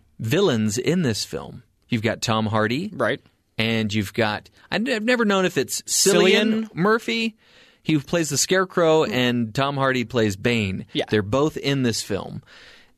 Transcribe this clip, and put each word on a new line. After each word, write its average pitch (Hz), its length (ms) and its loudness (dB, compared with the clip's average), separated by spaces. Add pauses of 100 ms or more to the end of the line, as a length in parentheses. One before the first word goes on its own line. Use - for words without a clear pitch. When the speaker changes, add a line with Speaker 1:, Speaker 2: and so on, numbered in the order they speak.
(200)
Speaker 1:
villains 117 600 0
in 175 240 0
this 117 220 -2
film. - 380 -12 (260)
You've 113 140 -2
got 104 180 -2
Tom 110 260 0
Hardy. 113 460 0
Speaker 2:
Right. 135 280 -2 (360)
Speaker 1:
And 110 360 0
you've 107 200 -2
got, 107 360 -2 (220)
I - 40 -4
n-, 220 140 -2
I've 220 140 -2
never 240 220 2
known 196 200 2
if 180 120 -2
it's 127 260 -4
Cillian 208 800 2
Speaker 2:
Cillian? - 100 -16
Speaker 1:
Murphy. 226 640 0 (460)
He 156 160 2
plays 160 300 -2
the 139 80 -2
Scarecrow, 175 680 2
and 120 480 0
Tom 139 240 -2
Hardy 131 280 0
plays 107 300 0
Bane. 101 580 -2
Speaker 2:
Yeah. 147 160 -2
Speaker 1:
They're 107 120 2
both 135 340 0
in 139 280 -2
this 117 180 0
film. 101 400 -8 (560)